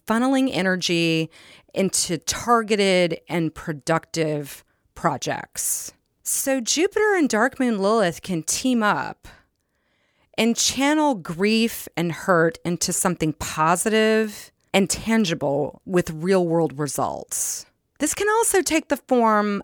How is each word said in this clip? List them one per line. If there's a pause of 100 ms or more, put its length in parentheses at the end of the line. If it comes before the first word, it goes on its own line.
funneling
energy (440)
into
targeted
and
productive (280)
projects. (300)
So
Jupiter
and
Dark
Moon
Lilith
can
team
up (1080)
and
channel
grief
and
hurt
into
something
positive (220)
and
tangible
with
real-world
results. (340)
This
can
also
take
the
form